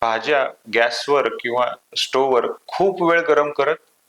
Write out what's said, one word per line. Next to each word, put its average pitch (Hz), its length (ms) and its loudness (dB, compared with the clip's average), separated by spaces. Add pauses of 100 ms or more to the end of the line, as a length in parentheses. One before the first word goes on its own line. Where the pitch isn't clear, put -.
भाज्या 120 480 0 (260)
गॅसवर 120 520 0 (120)
किंवा 120 320 -2 (260)
स्टोव्हवर 131 500 0 (200)
खूप 175 440 0
वेळ 170 100 4
गरम 147 300 2
करत 147 240 0 (340)